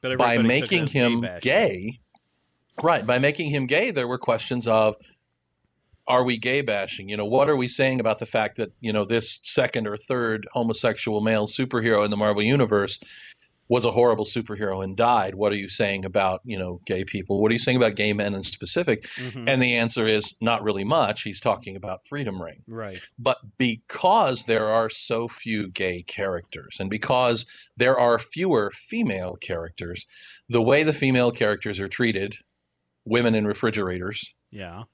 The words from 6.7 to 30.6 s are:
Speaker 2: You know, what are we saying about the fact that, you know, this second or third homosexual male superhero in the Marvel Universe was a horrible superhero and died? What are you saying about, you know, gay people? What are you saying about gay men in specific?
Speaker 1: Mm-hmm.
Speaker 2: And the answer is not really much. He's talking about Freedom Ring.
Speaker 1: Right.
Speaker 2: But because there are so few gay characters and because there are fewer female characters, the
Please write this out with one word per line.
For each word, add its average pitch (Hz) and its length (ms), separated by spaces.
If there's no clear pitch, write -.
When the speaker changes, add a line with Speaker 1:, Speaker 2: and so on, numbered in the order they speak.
Speaker 2:
You 104 80
know, 104 100
what 131 220
are 151 80
we 127 120
saying 131 320
about 110 180
the 113 80
fact 107 300
that, 110 240
you 113 120
know, 107 120
this 113 380
second 120 440
or 104 100
third 113 560
homosexual 113 680
male 107 260
superhero 113 580
in 104 60
the 104 60
Marvel 104 260
Universe 107 560
was 117 200
a 113 60
horrible 113 340
superhero 101 580
and 95 100
died? 110 400
What 101 160
are 104 60
you 98 140
saying 98 340
about, 95 400
you 107 140
know, 90 260
gay 95 180
people? 98 380
What 107 100
are 117 40
you 113 40
saying 127 200
about 113 160
gay 104 180
men 101 220
in 98 80
specific? - 640
Speaker 1:
Mm-hmm. 123 320
Speaker 2:
And 135 140
the 123 140
answer 117 300
is 107 360
not 113 200
really 101 220
much. 117 380
He's 98 180
talking 98 340
about 92 320
Freedom 110 360
Ring. 80 260
Speaker 1:
Right. 110 320
Speaker 2:
But 127 200
because 131 880
there 110 220
are 110 240
so 117 380
few 107 420
gay 92 320
characters 87 760
and 95 120
because 120 560
there 123 200
are 120 200
fewer 123 560
female 95 640
characters, 85 680
the 117 120